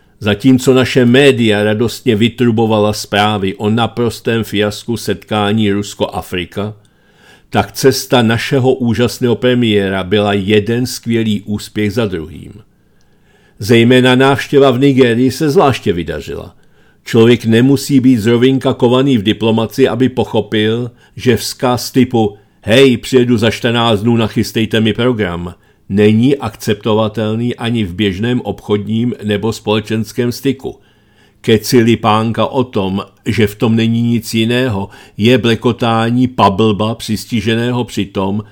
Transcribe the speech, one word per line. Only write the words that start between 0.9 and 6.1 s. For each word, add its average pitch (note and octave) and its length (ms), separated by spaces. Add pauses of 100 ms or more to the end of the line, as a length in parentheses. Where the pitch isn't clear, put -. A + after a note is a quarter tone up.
média A#2+ 580
radostně A2 520
vytrubovala A2 800
zprávy G2+ 600
o G#2 140
naprostém A2+ 760
fiasku G#2 540
setkání G#2 760
Rusko-Afrika, G2+ 1000 (760)